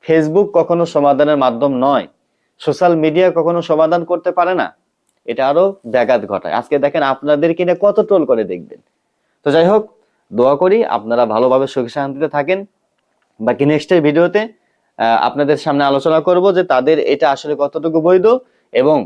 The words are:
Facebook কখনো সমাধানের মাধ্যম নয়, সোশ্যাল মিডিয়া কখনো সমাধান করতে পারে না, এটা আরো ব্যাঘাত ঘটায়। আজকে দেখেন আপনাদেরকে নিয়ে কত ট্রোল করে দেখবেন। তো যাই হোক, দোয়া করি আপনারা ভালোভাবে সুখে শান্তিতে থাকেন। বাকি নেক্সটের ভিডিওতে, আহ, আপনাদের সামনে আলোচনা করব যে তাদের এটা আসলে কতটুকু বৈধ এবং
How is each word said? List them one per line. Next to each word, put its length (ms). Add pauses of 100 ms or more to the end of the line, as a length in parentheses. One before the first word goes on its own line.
Facebook 460
কখনো 320
সমাধানের 520
মাধ্যম 340 (140)
নয়, 200 (560)
সোশ্যাল 340
মিডিয়া 320 (100)
কখনো 240
সমাধান 440
করতে 260
পারে 300
না, 60 (580)
এটা 240
আরো 140 (240)
ব্যাঘাত 380
ঘটায়। 280
আজকে 260
দেখেন 240
আপনাদেরকে 640
নিয়ে 160
কত 160 (100)
ট্রোল 180
করে 260
দেখবেন। 280 (640)
তো 80
যাই 200
হোক, 120 (480)
দোয়া 240
করি 300
আপনারা 400
ভালোভাবে 420
সুখে 280
শান্তিতে 320
থাকেন। 320 (800)
বাকি 260
নেক্সটের 360
ভিডিওতে, 400
আহ, 760 (100)
আপনাদের 300
সামনে 260
আলোচনা 440
করব 180 (120)
যে 60
তাদের 340 (160)
এটা 220
আসলে 240
কতটুকু 420
বৈধ 240 (480)
এবং 320